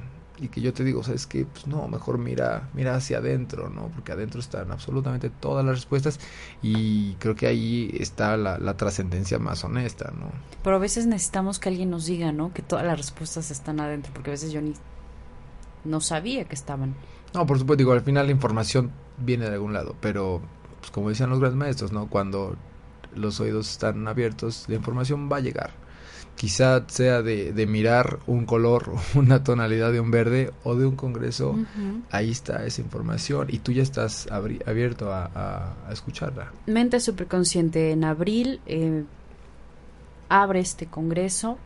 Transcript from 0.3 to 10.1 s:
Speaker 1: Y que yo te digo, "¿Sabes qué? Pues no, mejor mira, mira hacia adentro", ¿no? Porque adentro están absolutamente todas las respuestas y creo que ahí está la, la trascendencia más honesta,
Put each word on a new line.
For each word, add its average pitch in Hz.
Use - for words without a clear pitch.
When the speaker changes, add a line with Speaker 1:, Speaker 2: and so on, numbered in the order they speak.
Speaker 1:
Y 135
que 123
yo 123
te 131
digo, 127
"¿Sabes 127
qué? 135
Pues -
no, 139
mejor 123
mira, 123
mira 131
hacia 127
adentro", 127
¿no? 107
Porque -
adentro 107
están 95
absolutamente 131
todas 139
las 131
respuestas 139
y 107
creo 110
que 120
ahí 117
está 107
la, 98
la 98
trascendencia 95
más -
honesta, -